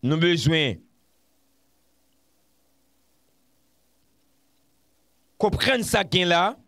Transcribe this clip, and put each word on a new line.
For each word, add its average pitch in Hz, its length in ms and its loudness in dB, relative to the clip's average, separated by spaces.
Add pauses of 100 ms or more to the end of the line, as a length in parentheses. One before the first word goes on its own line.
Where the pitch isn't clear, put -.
nous 143 160 -2
besoin 160 580 0 (4000)
comprendre 233 460 0
ça 202 220 -2
gain 180 200 0
là 175 320 0 (100)